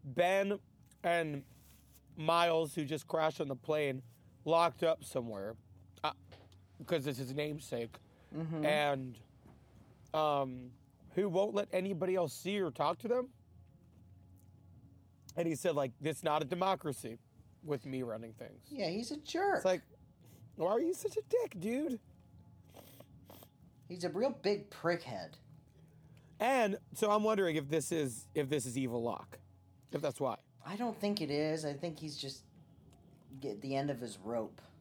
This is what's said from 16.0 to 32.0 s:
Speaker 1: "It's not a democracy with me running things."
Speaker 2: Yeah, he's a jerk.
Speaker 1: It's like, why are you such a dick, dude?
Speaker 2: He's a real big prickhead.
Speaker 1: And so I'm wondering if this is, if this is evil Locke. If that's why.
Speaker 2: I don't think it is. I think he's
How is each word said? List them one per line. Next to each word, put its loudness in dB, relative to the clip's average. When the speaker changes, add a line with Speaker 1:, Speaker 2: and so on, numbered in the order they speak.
Speaker 1:
"It's -2
not 4
a 0
democracy -2
with -4
me -4
running -6
things." -16
Speaker 2:
Yeah, -2
he's -4
a -6
jerk. 0
Speaker 1:
It's -2
like, 4
why 2
are 4
you 0
such -4
a -4
dick, 2
dude? 0
Speaker 2:
He's -8
a 2
real 2
big 0
prickhead. -2
Speaker 1:
And 4
so 2
I'm 6
wondering 4
if 0
this 2
is, -2
if 2
this 2
is -2
evil 0
Locke. -4
If -2
that's -2
why. 0
Speaker 2:
I -8
don't -4
think 0
it -2
is. 0
I -2
think -6
he's -8